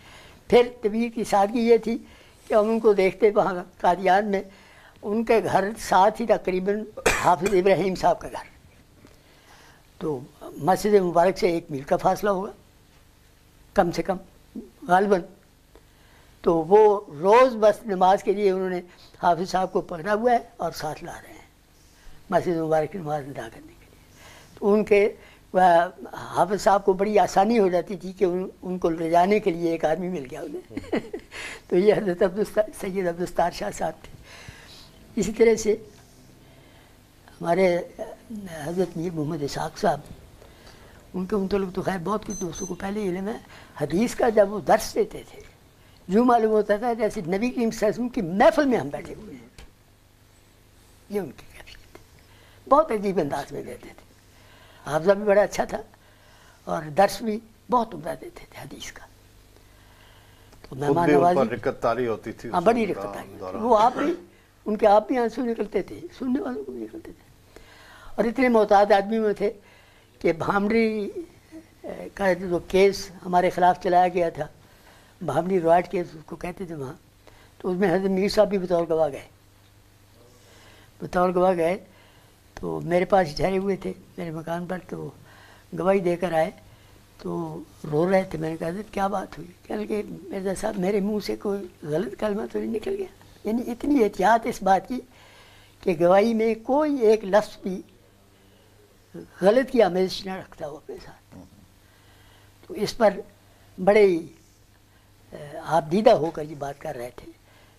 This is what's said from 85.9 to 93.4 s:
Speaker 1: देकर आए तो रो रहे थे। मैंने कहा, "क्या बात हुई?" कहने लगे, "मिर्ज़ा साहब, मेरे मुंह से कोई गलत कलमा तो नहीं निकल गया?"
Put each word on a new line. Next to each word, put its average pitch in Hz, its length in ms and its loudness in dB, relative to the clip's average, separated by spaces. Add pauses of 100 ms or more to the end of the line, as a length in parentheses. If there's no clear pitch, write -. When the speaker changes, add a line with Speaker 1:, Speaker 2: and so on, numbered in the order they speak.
Speaker 1:
देकर 175 340 -2
आए 160 200 0 (680)
तो 170 400 -8 (220)
रो 151 200 0
रहे 190 200 2
थे। 190 140 -10
मैंने 160 180 -6
कहा, 165 160 -6
"क्या 196 360 -6
बात 196 300 -8
हुई?" 175 160 -18 (140)
कहने 214 140 -6
लगे, 208 200 -6
"मिर्ज़ा 190 520 -8
साहब, - 220 -4
मेरे 196 240 0
मुंह 208 200 -2
से 214 160 -6
कोई 202 340 -6 (140)
गलत 160 300 -4
कलमा 214 320 -4
तो 220 120 -6
नहीं 214 100 -6
निकल 233 220 -6
गया?" 392 180 -6 (380)